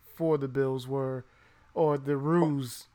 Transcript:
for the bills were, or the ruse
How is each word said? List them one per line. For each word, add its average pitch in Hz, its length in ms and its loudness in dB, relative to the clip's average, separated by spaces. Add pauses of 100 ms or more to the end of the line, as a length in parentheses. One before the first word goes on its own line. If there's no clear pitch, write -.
(160)
for 160 220 2
the 139 100 -2
bills 131 400 -2
were, 131 380 -4 (480)
or 151 240 2
the 139 200 0
ruse 147 760 0